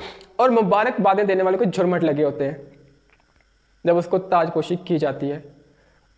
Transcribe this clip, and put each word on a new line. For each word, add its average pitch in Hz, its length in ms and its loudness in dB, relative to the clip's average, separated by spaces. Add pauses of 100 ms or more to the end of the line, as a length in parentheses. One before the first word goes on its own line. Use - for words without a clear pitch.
(380)
और 254 120 4
मुबारकबादें 208 760 2
देने 185 160 2
वालों 190 160 2
के 240 60 2
झुरमट 180 380 0
लगे 151 200 0
होते 147 220 -2
हैं - 280 -8 (1120)
जब 170 100 4
उसको 175 220 0
ताजपोशी 170 580 0
की 170 220 -4
जाती 139 300 -4
है। 147 160 -8 (720)